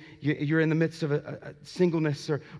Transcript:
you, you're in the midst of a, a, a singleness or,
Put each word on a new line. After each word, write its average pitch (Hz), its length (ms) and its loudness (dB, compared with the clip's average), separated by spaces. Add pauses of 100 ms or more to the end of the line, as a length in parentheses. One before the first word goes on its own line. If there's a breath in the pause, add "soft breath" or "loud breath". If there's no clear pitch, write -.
(220 loud breath)
you, 143 140 2
you're 156 260 2
in 156 80 4
the 156 60 2
midst 160 280 0
of 143 80 -2
a, - 320 -4
a, 127 60 -12
a 135 40 -14 (100)
singleness 160 640 0
or, 143 120 0 (180 loud breath)